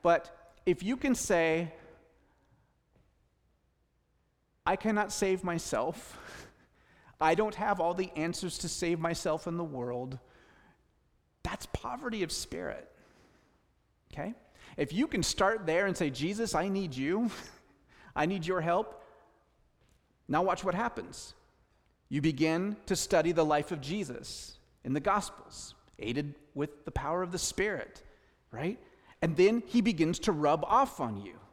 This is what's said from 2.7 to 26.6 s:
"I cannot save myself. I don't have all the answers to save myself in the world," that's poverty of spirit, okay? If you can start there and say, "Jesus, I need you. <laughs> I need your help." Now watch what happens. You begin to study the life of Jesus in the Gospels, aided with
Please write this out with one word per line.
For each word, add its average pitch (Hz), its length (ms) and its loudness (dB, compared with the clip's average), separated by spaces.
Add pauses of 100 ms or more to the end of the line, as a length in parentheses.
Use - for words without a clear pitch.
"I 180 100 4
cannot 208 380 0
save 190 320 2
myself. 160 720 -2 (1000)
I 160 140 6
don't 208 220 2
have 202 240 0
all 170 140 2
the 185 220 -2
answers 165 440 -4
to 170 100 -6
save 170 300 -2
myself 165 480 -2
in 170 100 -4
the 170 60 -4
world," 127 560 -6 (1200)
that's - 240 -8
poverty 240 560 -6
of 160 80 -4
spirit, - 600 -8 (1200)
okay? 202 220 -8 (420)
If 151 160 -2
you 247 140 2
can 196 160 0
start 202 420 2
there 170 220 4
and 185 100 0
say, 147 140 0
"Jesus, 185 420 -2
I 170 140 2
need 190 280 -2
you. 185 360 0 (400)
<laughs> - 440 -20
I 151 120 2
need 185 180 -2
your 180 160 0
help." 170 420 0 (1200)
Now 151 160 2
watch 185 200 0
what 185 120 0
happens. 214 580 -6 (760)
You 143 120 0
begin 160 640 2
to 190 100 0
study 175 360 2
the 160 140 4
life 147 260 2
of 156 100 -6
Jesus 143 800 -8 (240)
in 131 100 -2
the 147 60 0
Gospels, - 760 -2 (240)
aided 139 380 -4 (180)
with 143 320 -6